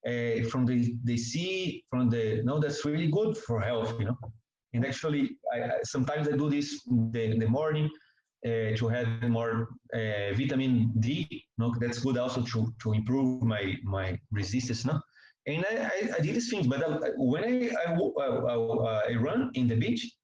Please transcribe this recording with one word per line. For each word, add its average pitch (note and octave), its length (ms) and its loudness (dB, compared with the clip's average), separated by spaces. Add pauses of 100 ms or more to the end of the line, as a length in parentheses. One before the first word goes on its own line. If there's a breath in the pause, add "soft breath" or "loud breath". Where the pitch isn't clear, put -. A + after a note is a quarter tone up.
Uh, A#2 420 0
from B2+ 160 2
the, A#2+ 300 4 (100)
the A#2+ 120 2
sea, F#3 720 -2
from B2+ 180 2
the, A2+ 360 2
no, C#3 160 2
that's D3 240 -2
really D#3 260 0
good G#3+ 260 2
for A#2 240 -2
health, A2+ 380 -2
you G#2 80 -2
know? A#2+ 100 -2 (580)
And A#2+ 120 2
actually, C#3+ 500 -2 (160)
I, A#2+ 120 -2
I, - 60 -4 (120)
sometimes D3 460 -2
I D3 80 0
do D3 120 2
this C#3+ 400 -2
in A2+ 240 2
the, A#2 120 -2
in A2+ 140 2
the A2 100 2
morning, D3+ 420 2 (560 loud breath)
uh, A2+ 300 0
to A#2 120 0
have A#2+ 200 0 (200)
more, A2+ 400 0 (260)
uh, G#2 420 -2
vitamin C3 640 2
D, D3+ 440 -2 (140)
no? A#2 220 0
That's A#2+ 180 -2
good B2 180 0
also B2 260 0
to, A2+ 300 0 (100)
to G#2+ 100 0
improve B2+ 500 2
my, G#2 400 0
my F#2+ 340 -2 (140)
resistance, A2 540 -2
no? D3+ 160 2 (480 loud breath)
And D#3+ 200 -2
I, A3 80 -2
I, G#3 420 -2
I - 20 2
did F#3 160 2
these A#3 120 0
things, F#3+ 200 0
but, C3+ 160 2
uh, D#3 160 0 (160)
when C#3 260 2
I, B3 280 2 (180)
I, E3+ 100 0
wo-, - 180 0
uh, C#3+ 60 0
uh, A#2+ 640 0
uh, A2 260 0
I A#2+ 60 0
run G3 380 0
in B2+ 120 2
the A2+ 80 4
beach G3+ 340 0 (160)